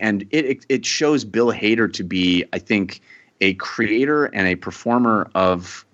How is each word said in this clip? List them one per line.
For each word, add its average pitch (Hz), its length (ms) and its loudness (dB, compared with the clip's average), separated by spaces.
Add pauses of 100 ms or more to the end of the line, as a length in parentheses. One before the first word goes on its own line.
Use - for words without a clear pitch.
And 104 300 0
it, 151 140 0
it, 131 220 -4
it 131 180 0
shows 147 380 0
Bill 113 300 0
Hader 107 400 0
to 98 100 -8
be, 90 400 2 (100)
I 92 60 -6
think, 101 420 -2 (380)
a 98 140 2
creator 127 720 0
and 95 220 -2
a 90 80 0
performer 117 800 0
of 92 580 0